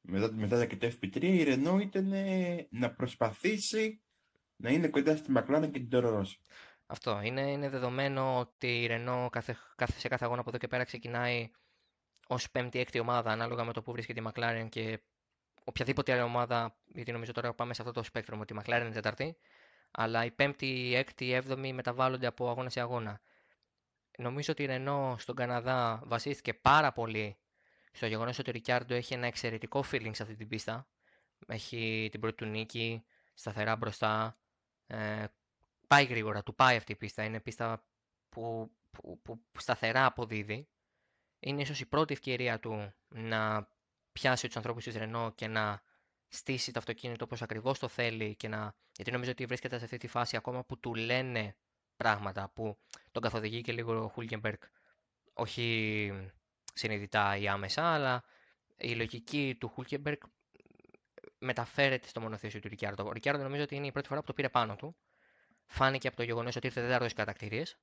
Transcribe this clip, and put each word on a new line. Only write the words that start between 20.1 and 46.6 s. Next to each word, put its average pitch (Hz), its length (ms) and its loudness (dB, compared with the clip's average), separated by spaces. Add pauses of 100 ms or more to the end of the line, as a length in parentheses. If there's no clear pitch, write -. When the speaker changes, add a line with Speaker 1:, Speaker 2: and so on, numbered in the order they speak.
Speaker 2:
η 117 60 -2
πέμπτη, 139 360 2
η 127 280 0
έκτη, 127 300 0
η 127 80 2
έβδομη 131 400 0
μεταβάλλονται 127 540 0
από 123 220 0
αγώνα 123 220 -2
σε 123 100 -2
αγώνα. 117 400 -2 (1000)
Νομίζω 131 340 -2
ότι 147 100 0
η 139 80 0
Renault 135 480 0
στον - 160 -8
Καναδά 123 680 0
βασίστηκε 117 500 -2
πάρα 143 380 8
πολύ 107 440 -2 (560)
στο - 140 -4
γεγονός 113 320 -2
ότι 131 120 -4
ο - 20 -2
Ρικιάρντο 123 420 0
έχει 120 200 -2
ένα 123 120 -2
εξαιρετικό 117 640 -2
feeling 113 220 -2
σε 107 100 -6
αυτή 110 120 -8
την 110 140 -12
πίστα. 113 400 -6 (580)
Έχει 110 640 -2
την 107 100 -10
πρώτη 113 160 -2
του - 80 -6
νίκη, 113 600 -4 (300)
σταθερά 107 420 0
μπροστά, 110 640 0 (480)
ε, 107 380 -4 (600)
πάει 139 180 10
γρήγορα, 107 380 -2
του - 120 -8
πάει 127 220 8
αυτή 110 160 -2
η 104 40 -6
πίστα, 107 280 -6
είναι 110 160 -4
πίστα 113 460 -6 (420)
που, 113 420 -6 (200)
που, - 320 -16
που 117 180 -12 (180)
σταθερά 120 480 2
αποδίδει. 110 600 -2 (720)
Είναι 143 240 -2
ίσως 139 180 -4
η 127 60 -8
πρώτη 151 260 2
ευκαιρία 123 480 0
του 104 340 -6 (140)
να 110 640 0 (420)
πιάσει 131 340 2
τους - 100 -6
ανθρώπους 113 280 -4
της 117 140 -6
Renault 113 360 -2
και - 120 -8
να 107 360 0 (460)
στήσει - 440 -4